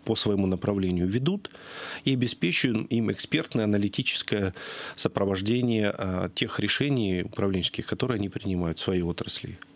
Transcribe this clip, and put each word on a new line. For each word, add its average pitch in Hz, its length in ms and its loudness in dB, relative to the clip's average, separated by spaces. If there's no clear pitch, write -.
по 110 100 2
своему 101 320 2
направлению 92 640 2
ведут, 139 420 0
и 135 80 2
обеспечиваем 123 720 2
им 110 260 0
экспертное, - 540 0
аналитическое 104 920 0
сопровождение, 104 1040 2
э, 92 360 -2
тех - 260 -2
решений 104 640 2
управленческих, 95 640 -2
которые 120 300 0
они 98 120 -2
принимают 87 500 -2
в - 40 -6
своей 90 200 2
отрасли. - 560 -6